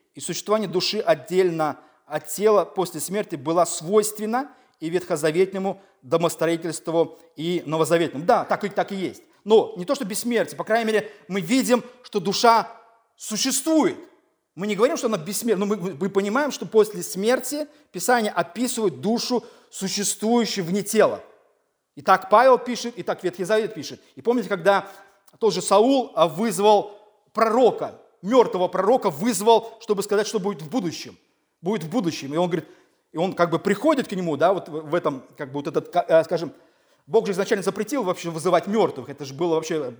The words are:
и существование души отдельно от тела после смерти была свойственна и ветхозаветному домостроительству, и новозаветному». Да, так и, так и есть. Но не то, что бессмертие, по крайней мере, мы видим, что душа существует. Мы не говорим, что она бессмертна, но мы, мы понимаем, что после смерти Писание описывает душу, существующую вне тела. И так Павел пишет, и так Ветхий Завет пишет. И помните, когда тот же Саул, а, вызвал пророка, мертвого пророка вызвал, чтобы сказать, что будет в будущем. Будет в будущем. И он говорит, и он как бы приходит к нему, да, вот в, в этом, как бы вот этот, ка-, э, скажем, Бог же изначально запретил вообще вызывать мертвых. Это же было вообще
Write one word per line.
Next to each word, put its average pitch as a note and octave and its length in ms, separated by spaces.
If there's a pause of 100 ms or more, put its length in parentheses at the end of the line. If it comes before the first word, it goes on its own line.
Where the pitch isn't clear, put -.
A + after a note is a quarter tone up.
(140)
и - 60
существование G3+ 480
души F3+ 320
отдельно E3 800 (260)
от D3+ 220
тела G3+ 360
после E3 360
смерти F#3+ 360
была E3 300
свойственна G#3+ 840 (280)
и D#3+ 100
ветхозаветному F3+ 920 (220)
домостроительству, E3 1160 (180)
и E3+ 300
новозаветному». D#3+ 580
Да, F#3 200
так G3+ 200
и, G3+ 40
так F#3 240
и G3 40
есть. E3+ 260 (200)
Но G#3 340
не F3+ 80
то, C4+ 100
что B3+ 100
бессмертие, G3+ 520
по D#3+ 80
крайней A3 220
мере, G#3+ 260 (160)
мы F#3+ 120
видим, A3 440 (180)
что - 160
душа G3+ 520 (460)
существует. B3+ 800 (560)
Мы F3+ 120
не G#3 100
говорим, C4+ 200
что B3+ 120
она A3 100
бессмертна, G3+ 480
но G3+ 80
мы, F3+ 200
мы F3 140
понимаем, G#3 440
что - 120
после G#3 380
смерти B3 640 (240)
Писание A3 400
описывает F#3+ 720
душу, A3+ 440 (260)
существующую G3+ 960
вне F#3 180
тела. D#3 380 (760)
И C#3+ 60
так F#3 280
Павел A#3+ 280
пишет, A#3+ 380
и F3 60
так F3 200
Ветхий F3+ 220
Завет G#3+ 300
пишет. C3 260 (140)
И C3+ 80
помните, A#3 260
когда F#3+ 400 (500)
тот G#3 140
же F3+ 80
Саул, A#3 540
а, E3 140
вызвал G3+ 720 (340)
пророка, A3 680 (220)
мертвого G3 460
пророка G3 420
вызвал, G#3+ 680
чтобы G3+ 220
сказать, G#3 240
что A3 120
будет G3 240
в D#3 80
будущем. E3+ 480 (420)
Будет F3 240
в D#3 60
будущем. E3 420
И D3+ 40
он F3+ 100
говорит, F3 220 (440)
и D3 60
он F3 140
как E3+ 180
бы D#3+ 80
приходит B3 500
к - 40
нему, F3+ 240
да, E3+ 180
вот F3+ 140
в, D#3 220
в D#3 40
этом, D3 280 (140)
как D3 120
бы C3 60
вот C#3+ 120
этот, D3+ 240
ка-, F3 180
э, D#3+ 160
скажем, E3 280 (540)
Бог F3+ 200
же G3 60
изначально F#3+ 300
запретил G3 400
вообще F3 280
вызывать E3 360
мертвых. F#3+ 420
Это C#3+ 160
же C3+ 100
было D#3+ 220
вообще D#3 440